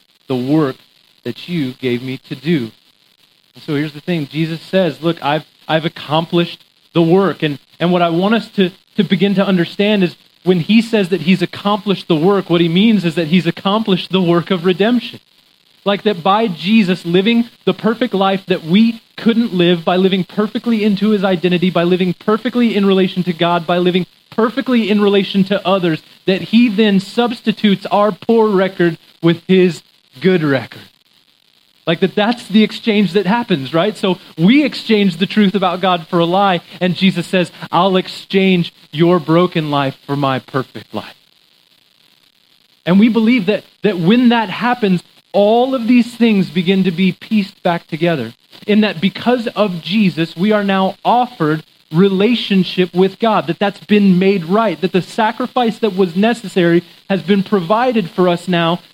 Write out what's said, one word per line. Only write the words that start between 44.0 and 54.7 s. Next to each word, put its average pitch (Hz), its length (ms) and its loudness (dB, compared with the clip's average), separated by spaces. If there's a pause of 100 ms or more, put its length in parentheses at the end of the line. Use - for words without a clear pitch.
that 226 200 0
happens, 202 520 -2 (300)
all 226 420 2
of 233 140 -4
these 240 260 2
things 202 360 2
begin 185 340 0
to 190 80 -2
be 180 220 0
pieced - 500 -4
back 170 240 -2
together, 151 460 -4 (320)
in 208 160 4
that 185 180 -2
because 226 480 -2
of 185 340 -2
Jesus, 165 540 -2
we 202 160 0
are 208 140 0
now 190 400 0
offered 175 580 0 (260)
relationship 190 1040 0
with 190 240 0
God, 196 300 0
that 170 120 -4
that's 202 260 -4
been 202 340 4
made 196 240 0
right, 180 380 -2